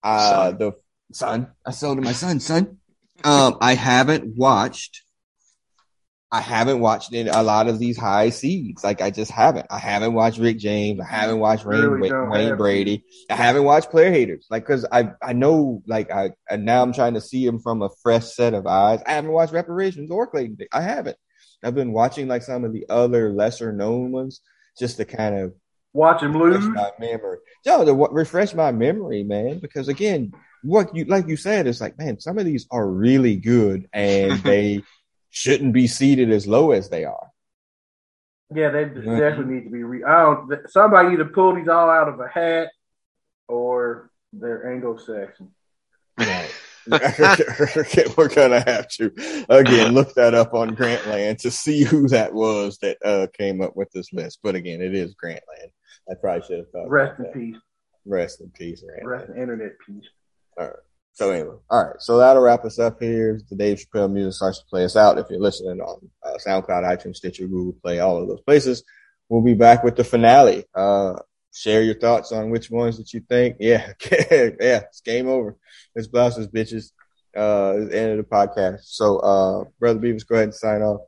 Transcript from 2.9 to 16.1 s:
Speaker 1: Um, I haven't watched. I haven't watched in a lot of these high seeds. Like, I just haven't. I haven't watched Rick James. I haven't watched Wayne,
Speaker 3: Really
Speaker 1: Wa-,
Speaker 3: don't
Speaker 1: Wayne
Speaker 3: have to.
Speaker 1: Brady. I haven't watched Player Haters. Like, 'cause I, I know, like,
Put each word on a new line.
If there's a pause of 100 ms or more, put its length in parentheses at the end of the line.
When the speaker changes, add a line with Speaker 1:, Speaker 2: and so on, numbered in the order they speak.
Speaker 1:
Um,
I
haven't
watched. (1300)
I
haven't
watched
in
a
lot
of
these
high
seeds.
Like,
I
just
haven't.
I
haven't
watched
Rick
James.
I
haven't
watched
Wayne,
Speaker 3:
Really (100)
Speaker 1:
Wa-,
Speaker 3:
don't
Speaker 1:
Wayne
Speaker 3:
have
to.
Speaker 1:
Brady. (240)
I
haven't
watched
Player
Haters.
Like,
'cause
I, (100)
I
know,
like,